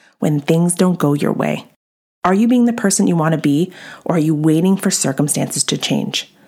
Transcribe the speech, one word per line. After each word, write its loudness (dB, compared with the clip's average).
when 0
things 0
don't 2
go 2
your -2
way? -4
Are 2
you 2
being 4
the 2
person 0
you 2
want 0
to -2
be, 0
or -2
are 0
you 2
waiting 2
for -2
circumstances -2
to -4
change? -4